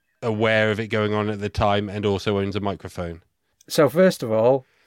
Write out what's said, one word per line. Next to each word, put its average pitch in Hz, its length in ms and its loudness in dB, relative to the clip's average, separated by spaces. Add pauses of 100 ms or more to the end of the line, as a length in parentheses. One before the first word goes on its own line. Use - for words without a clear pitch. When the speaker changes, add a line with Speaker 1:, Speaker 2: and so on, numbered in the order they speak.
(200)
Speaker 1:
aware 110 520 2
of 104 80 -4
it 110 80 -6
going 107 260 0
on 107 160 0
at 104 80 -6
the 101 100 -4
time 104 400 0
and 101 160 -6
also 101 360 0
owns 98 160 -4
a 101 40 -6
microphone? 87 640 -8 (460)
Speaker 2:
So, 151 200 4
first 175 360 2
of 113 80 -4
all, 123 340 2 (200)